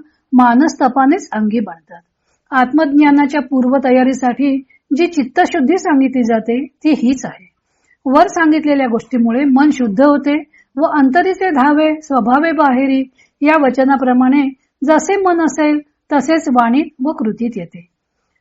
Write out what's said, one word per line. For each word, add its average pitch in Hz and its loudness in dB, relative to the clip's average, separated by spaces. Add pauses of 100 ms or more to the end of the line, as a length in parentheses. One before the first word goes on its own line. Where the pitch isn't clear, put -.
(320)
मानस्तपानेच 269 2
अंगी 214 -2
बाणतात. 175 -12 (500)
आत्मज्ञानाच्या 285 2
पूर्वतयारीसाठी 262 0 (340)
जी 339 0
चित्तशुद्धी 339 -2
सांगितली 269 0
जाते 233 -2
ती - -4
हीच 262 -2
आहे. - -16 (540)
वर 285 4
सांगितलेल्या 302 0
गोष्टीमुळे 233 -2
मन 277 2
शुद्ध 240 -2
होते 285 2 (320)
व 277 -2
अंतरीचे 349 0
धावे 302 0
स्वभावे 269 0
बाहेरी 269 0 (360)
या 302 2
वचनाप्रमाणे 262 2 (360)
जसे 311 0
मन 359 0
असेल 302 0 (320)
तसेच 311 -2
वाणीत 247 2 (200)
व 302 -2
कृतीत 220 -6
येते. 170 -14 (520)